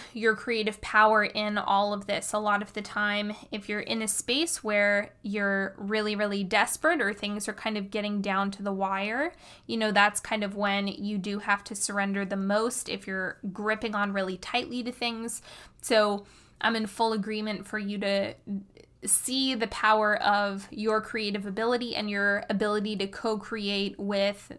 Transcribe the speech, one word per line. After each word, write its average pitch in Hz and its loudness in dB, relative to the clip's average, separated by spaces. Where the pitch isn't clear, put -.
your 220 2
creative 214 -2
power 214 6
in 208 -2
all 208 2
of 202 -6
this. - -2
A 214 0
lot 208 2
of 208 -10
the 214 -6
time, 208 -2
if 208 -8
you're 208 -2
in 226 -2
a 214 -4
space - 0
where 208 2
you're 196 0
really, 214 -2
really 202 0
desperate 233 2
or 202 2
things 208 -6
are 208 -2
kind 214 -4
of 196 -4
getting 208 -2
down 196 0
to 196 -10
the 202 -4
wire, 196 -2
you 226 -4
know, 214 2
that's 202 6
kind 214 -2
of 196 -4
when 202 0
you 202 -4
do 202 -4
have 202 0
to 208 -8
surrender 202 -2
the 196 -4
most 208 0
if 196 -6
you're 190 -4
gripping 214 -2
on 202 0
really 190 -2
tightly 247 -4
to 247 -6
things. 233 -4
So 208 4
I'm 226 2
in 220 -2
full 226 0
agreement 214 -4
for 214 -6
you 208 -4
to 196 0
see 262 2
the 220 0
power 214 4
of 202 2
your 214 0
creative 208 -4
ability 233 0
and 208 -2
your 202 2
ability 208 0
to 196 -2
co-create 202 -2
with 202 -2